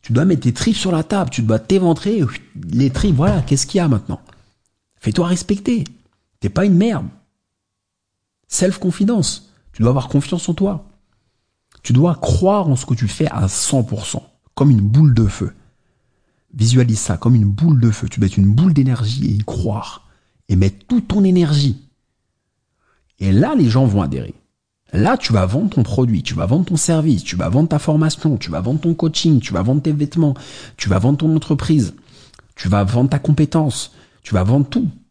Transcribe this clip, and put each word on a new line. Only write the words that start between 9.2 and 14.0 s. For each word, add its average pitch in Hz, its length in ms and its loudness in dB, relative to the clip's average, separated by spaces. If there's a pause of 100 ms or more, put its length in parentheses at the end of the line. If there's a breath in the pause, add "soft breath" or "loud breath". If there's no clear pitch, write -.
Tu - 100 -6
dois 117 80 4
avoir 131 200 -2
confiance 156 400 -2
en 170 40 -2
toi. 190 360 -4 (920)
Tu - 120 -4
dois 151 220 4
croire 190 540 0
en 131 60 2
ce - 100 -6
que 131 80 -2
tu 113 140 -2
fais 151 220 -2
à 101 200 -2
cent - 340 -2
pour 101 220 -6